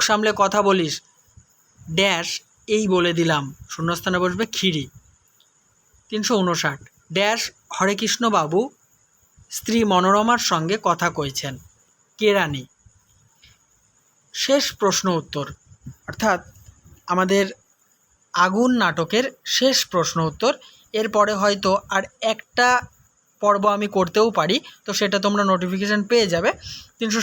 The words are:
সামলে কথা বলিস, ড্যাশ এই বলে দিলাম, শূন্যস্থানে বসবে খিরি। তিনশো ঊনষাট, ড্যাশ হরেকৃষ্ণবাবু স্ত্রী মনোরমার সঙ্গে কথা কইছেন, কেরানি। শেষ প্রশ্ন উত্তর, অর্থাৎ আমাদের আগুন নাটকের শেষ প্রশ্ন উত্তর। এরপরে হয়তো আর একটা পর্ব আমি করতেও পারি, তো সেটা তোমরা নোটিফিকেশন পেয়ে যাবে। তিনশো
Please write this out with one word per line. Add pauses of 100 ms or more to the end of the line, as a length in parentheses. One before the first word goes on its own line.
সামলে (100)
কথা
বলিস, (1040)
ড্যাশ (480)
এই
বলে
দিলাম, (300)
শূন্যস্থানে
বসবে (100)
খিরি। (1200)
তিনশো
ঊনষাট, (380)
ড্যাশ (360)
হরেকৃষ্ণবাবু (1000)
স্ত্রী (120)
মনোরমার
সঙ্গে (120)
কথা (100)
কইছেন, (680)
কেরানি। (1700)
শেষ (180)
প্রশ্ন (120)
উত্তর, (640)
অর্থাৎ (680)
আমাদের (880)
আগুন (120)
নাটকের (320)
শেষ (160)
প্রশ্ন (120)
উত্তর। (420)
এরপরে
হয়তো (240)
আর (300)
একটা (720)
পর্ব (140)
আমি (100)
করতেও (120)
পারি, (280)
তো
সেটা
তোমরা
নোটিফিকেশন (100)
পেয়ে
যাবে। (480)
তিনশো